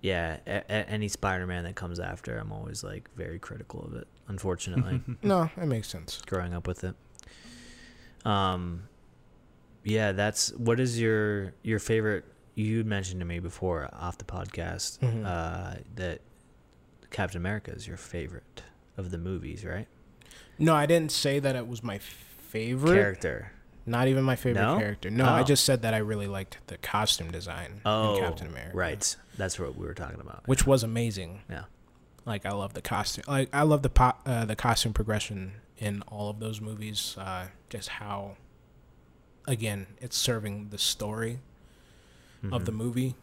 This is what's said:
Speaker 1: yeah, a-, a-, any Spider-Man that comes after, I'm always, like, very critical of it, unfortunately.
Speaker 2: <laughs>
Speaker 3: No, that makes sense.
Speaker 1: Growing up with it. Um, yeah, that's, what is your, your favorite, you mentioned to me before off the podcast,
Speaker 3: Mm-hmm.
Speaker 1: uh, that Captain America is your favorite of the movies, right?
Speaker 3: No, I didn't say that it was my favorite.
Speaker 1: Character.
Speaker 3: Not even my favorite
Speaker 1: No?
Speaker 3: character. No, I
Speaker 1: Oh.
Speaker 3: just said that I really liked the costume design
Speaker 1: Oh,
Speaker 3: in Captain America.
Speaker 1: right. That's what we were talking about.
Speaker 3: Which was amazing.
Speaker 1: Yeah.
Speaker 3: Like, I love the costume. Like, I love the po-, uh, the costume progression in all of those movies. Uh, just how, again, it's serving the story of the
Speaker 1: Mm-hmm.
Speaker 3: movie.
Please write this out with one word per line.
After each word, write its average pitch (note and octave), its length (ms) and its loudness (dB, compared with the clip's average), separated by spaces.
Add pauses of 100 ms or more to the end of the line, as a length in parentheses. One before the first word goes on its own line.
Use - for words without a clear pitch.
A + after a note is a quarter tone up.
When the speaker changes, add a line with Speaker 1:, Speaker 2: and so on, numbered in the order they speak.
Speaker 1:
yeah, E2+ 440 0
a-, - 240 -4
a-, G#2+ 200 -2
any G#2+ 180 -2
Spider-Man F2+ 560 -2
that F2 100 -6
comes F2 260 -6
after, F#2 380 -6
I'm G#2+ 140 -6
always, - 320 -8
like, - 320 -10
very - 240 -8
critical - 440 -12
of - 120 -10
it, - 120 -12 (200)
unfortunately. G2 760 -2 (100)
Speaker 2:
<laughs> - 120 -10
Speaker 3:
No, F#3 340 6
that F3 100 -2
makes A#2 200 -2
sense. - 400 -10
Speaker 1:
Growing F2+ 260 -2
up F2 140 -4
with F2+ 160 -4
it. F#2 100 -4 (1300)
Um, F#2 600 0 (1000)
yeah, G#2+ 280 2
that's, G2+ 420 2
what A#2 260 2
is A#2+ 220 2
your, G#2+ 520 2 (100)
your A2 160 2
favorite, G#2+ 460 2 (280)
you A2 300 0
mentioned F#2+ 380 -2
to F2 40 -4
me F2 140 -4
before F2 540 -2
off - 260 -8
the - 60 -10
podcast, F2 760 -6
Speaker 3:
Mm-hmm. A2+ 260 0
Speaker 1:
uh, E2+ 500 -4 (200)
that E3+ 260 -6 (880)
Captain F#2 300 -4
America G2+ 320 -4
is - 160 -12
your F2 100 -10
favorite - 680 -10 (340)
of F#2 140 -6
the F2+ 60 -4
movies, F2+ 460 -6
right? G#2 240 -6 (720)
Speaker 3:
No, D#3+ 160 8
I D3 100 6
didn't D#3 280 4
say C#3+ 260 2
that C3+ 160 2
it A#2+ 120 -4
was A#2 140 -8
my G#2 180 -4
favorite. C3 960 2
Speaker 1:
Character. A2+ 560 2 (340)
Speaker 3:
Not A#2+ 240 4
even C3+ 160 4
my C3 100 4
favorite G2+ 280 2
Speaker 1:
No? A#2 140 4
Speaker 3:
character. G#2 320 -2
No, A#2 160 4
I D3+ 140 8
Speaker 1:
Oh. D3+ 60 6
Speaker 3:
just C#3 180 6
said B2 200 4
that A2+ 100 2
I A2 60 4
really G#2+ 280 0
liked F#2+ 300 -6 (100)
the - 120 -10
costume - 520 0
design - 540 -8
Speaker 1:
Oh, G#2+ 300 4
Speaker 3:
in F#2+ 60 4
Captain E2 260 -2
America. - 280 -10
Speaker 1:
right. E2+ 400 0 (220)
That's F#2+ 200 -2
what C#2+ 200 -6
we - 100 -6
were - 60 -8
talking - 260 -10
about. - 280 -14
Speaker 3:
Which C3 200 6
was C3+ 160 8
amazing. G#2 680 -2
Speaker 1:
Yeah. D#2 140 -8 (640)
Speaker 3:
Like, G#2 200 -4
I G2 60 -2
love G2+ 220 -4
the - 80 -8
costume. - 480 -2
Like, C3+ 240 2
I C#3+ 80 4
love D3 220 6
the B2+ 60 4
po-, B2+ 220 10 (140)
uh, A#2+ 180 0
the G#2+ 140 -2
costume A#2 340 2
progression G#2 640 0 (240)
in G2+ 320 -4
all G#2 200 -6
of G#2 120 -8
those A2 180 -6
movies. G#2+ 580 -6
Uh, F#2 300 -6 (220)
just G#2 180 -10
how, G2+ 480 -8 (1120)
again, G#2+ 400 -2 (140)
it's - 160 -6
serving G#2 540 -2
the G#2 60 -10
story A2+ 600 -2 (1120)
of F#2 140 -2
the G2+ 80 0
Speaker 1:
Mm-hmm. G#2+ 40 -4
Speaker 3:
movie. B2 460 0